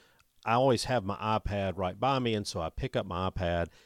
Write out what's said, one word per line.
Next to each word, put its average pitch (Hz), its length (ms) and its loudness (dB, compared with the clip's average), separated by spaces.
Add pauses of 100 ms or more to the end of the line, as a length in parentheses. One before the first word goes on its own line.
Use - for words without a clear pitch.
(460)
I 113 80 2
always 127 300 4
have 123 200 0
my 98 120 -4
iPad 101 600 -2
right 95 240 -4
by 135 180 2
me, 120 140 0
and 104 140 0
so 90 160 -4
I 80 80 -4
pick - 260 -4
up 110 80 0
my 92 240 -2
iPad. 85 380 0 (180)